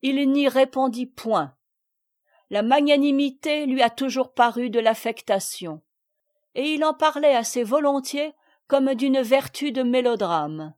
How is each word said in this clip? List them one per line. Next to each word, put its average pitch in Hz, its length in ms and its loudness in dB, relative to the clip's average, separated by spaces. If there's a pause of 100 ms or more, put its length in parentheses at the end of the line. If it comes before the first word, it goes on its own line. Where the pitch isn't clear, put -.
Il 269 280 0
n'y 277 180 2
répondit 262 600 0
point. 175 480 -4 (960)
La 202 100 0
magnanimité 285 1040 2
lui 262 160 0
a 233 80 4
toujours 254 440 -4
paru 240 360 2
de 226 100 0
l'affectation, 214 1000 -4 (720)
et 294 200 -4
il 311 120 -2
en 311 80 0
parlait 302 420 2
assez 240 280 -2
volontiers 285 680 -2 (340)
comme 269 260 2
d'une 262 280 0
vertu 269 500 -2
de 254 100 -4
mélodrame. 175 960 -2